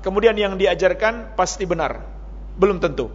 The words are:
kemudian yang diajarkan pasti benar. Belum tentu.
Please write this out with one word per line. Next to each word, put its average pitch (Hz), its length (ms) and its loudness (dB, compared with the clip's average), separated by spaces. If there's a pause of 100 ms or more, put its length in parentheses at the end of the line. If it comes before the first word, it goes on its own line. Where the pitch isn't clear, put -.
kemudian 208 320 4
yang 202 160 0
diajarkan 185 800 0
pasti 180 320 0
benar. 165 380 -2 (500)
Belum 190 240 4
tentu. 143 360 -2